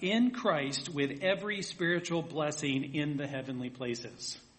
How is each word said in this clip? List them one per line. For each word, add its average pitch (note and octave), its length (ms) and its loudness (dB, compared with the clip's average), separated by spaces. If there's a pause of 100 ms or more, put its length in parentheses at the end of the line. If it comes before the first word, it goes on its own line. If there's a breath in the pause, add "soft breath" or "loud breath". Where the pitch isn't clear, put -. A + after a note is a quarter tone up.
in A#3 300 4
Christ D3 580 0
with C#3+ 340 0
every G3 380 2
spiritual E3+ 600 0
blessing D3 760 0
in D3 220 0
the C#3+ 100 -2
heavenly C3 420 -4
places." A#2+ 680 -6 (200)